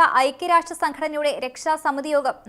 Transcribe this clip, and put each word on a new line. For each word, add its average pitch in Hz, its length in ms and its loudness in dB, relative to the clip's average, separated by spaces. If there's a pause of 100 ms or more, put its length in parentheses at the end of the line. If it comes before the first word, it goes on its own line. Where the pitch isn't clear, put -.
(280)
ഐക്യരാഷ്ട്ര 330 560 0
സംഘടനയുടെ 302 480 -2 (160)
രക്ഷാസമിതി 285 680 -2
യോഗം 262 200 0 (120)